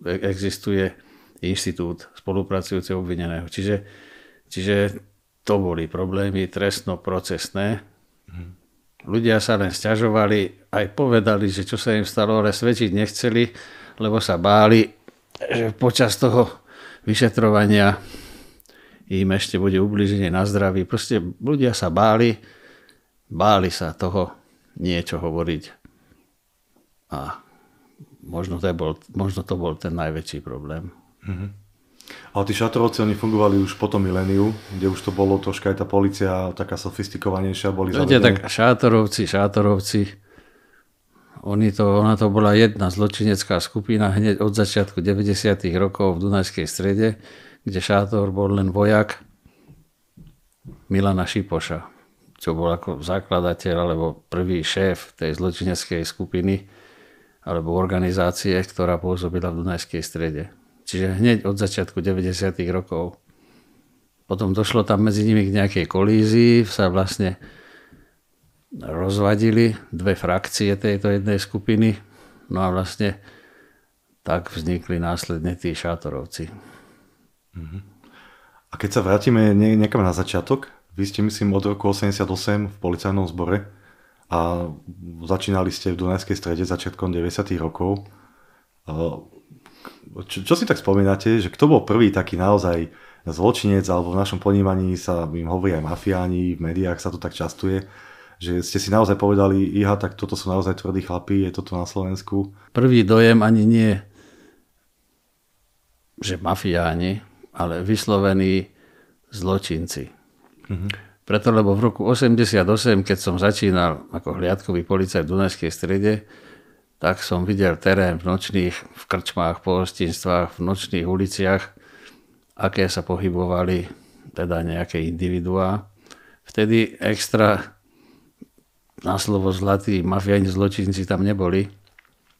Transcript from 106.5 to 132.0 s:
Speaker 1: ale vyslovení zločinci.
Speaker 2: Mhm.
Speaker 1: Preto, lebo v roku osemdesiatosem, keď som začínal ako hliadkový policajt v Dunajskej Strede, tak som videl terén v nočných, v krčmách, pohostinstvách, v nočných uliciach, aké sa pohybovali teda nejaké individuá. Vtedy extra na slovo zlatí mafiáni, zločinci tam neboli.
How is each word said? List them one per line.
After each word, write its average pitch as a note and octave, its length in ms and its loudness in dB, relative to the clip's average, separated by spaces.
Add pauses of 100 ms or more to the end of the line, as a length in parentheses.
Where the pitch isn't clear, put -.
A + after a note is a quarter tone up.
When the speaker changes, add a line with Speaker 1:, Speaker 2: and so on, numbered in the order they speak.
Speaker 1:
ale F2 280 -4
vyslovení F#2+ 880 2 (580)
zločinci. F2 800 -4 (640)
Speaker 2:
Mhm. F#2+ 180 -6 (380)
Speaker 1:
Preto, G#2+ 260 0
lebo G2+ 240 4
v A2+ 160 2
roku G#2 160 -2
osemdesiatosem, A2+ 960 4
keď F#2+ 160 0
som F2+ 160 -2
začínal F#2 720 2
ako - 320 -8
hliadkový F2+ 400 -2
policajt F#2+ 480 -2
v F#2 80 0
Dunajskej F#2 320 -2
Strede, G2 560 -2 (760)
tak F2+ 240 -2
som F2+ 240 -2
videl F#2+ 320 2
terén F#2 400 2
v F2+ 80 -8
nočných, F2+ 480 -2
v - 320 -18
krčmách, F2 560 -4
pohostinstvách, F2+ 960 -2
v - 0 -
nočných F2+ 480 -4
uliciach, F#2+ 560 0 (960)
aké F#2+ 320 0
sa F2+ 100 -4
pohybovali F2+ 840 -2 (480)
teda E2+ 260 -4
nejaké E2+ 380 -6
individuá. F2+ 880 -2 (560)
Vtedy A2 560 0
extra G#2+ 720 0 (1300)
na F#2+ 160 -2
slovo F#2+ 400 0
zlatí G2 480 0
mafiáni, F#2+ 480 2
zločinci F#2+ 560 0
tam F#2+ 160 0
neboli. G2 480 0 (680)